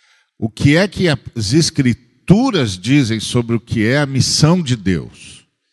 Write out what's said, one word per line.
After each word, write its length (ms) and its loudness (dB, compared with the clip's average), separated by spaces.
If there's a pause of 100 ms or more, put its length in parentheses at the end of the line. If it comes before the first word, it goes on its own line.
(380)
O 120 -6
que 260 2
é 120 2
que 200 -2
as 460 -4
Escrituras 1200 0
dizem 420 0
sobre 360 -2
o 40 0
que 260 -2
é 140 2
a 60 0
missão 560 0
de 140 -2
Deus? 680 -6 (280)